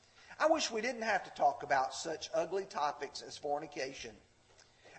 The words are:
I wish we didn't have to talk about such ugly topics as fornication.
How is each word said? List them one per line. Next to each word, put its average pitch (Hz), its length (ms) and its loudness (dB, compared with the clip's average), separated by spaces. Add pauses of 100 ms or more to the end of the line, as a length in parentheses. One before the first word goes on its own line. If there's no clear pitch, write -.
(400)
I 277 60 4
wish 311 240 4
we 220 120 -2
didn't 233 200 -2
have 220 220 2
to - 80 -14
talk - 320 2
about 135 320 4
such - 360 -4
ugly 170 340 0
topics 147 580 -2
as - 160 -12
fornication. 143 760 -4 (840)